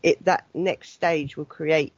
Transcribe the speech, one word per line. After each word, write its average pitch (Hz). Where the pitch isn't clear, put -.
it, -
that 180
next 170
stage 156
will 151
create 151